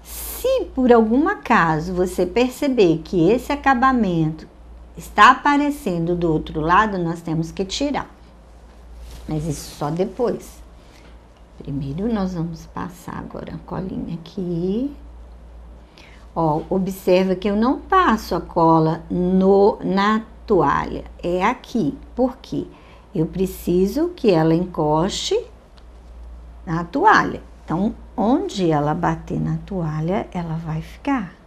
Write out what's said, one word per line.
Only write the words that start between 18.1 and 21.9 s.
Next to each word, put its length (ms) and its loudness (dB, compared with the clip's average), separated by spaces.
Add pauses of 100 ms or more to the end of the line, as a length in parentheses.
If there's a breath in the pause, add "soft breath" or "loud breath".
a 40 -2
cola 680 2
no, 760 4
na 400 0 (220)
toalha. 580 2 (180)
É 220 -2
aqui. 540 -2 (180)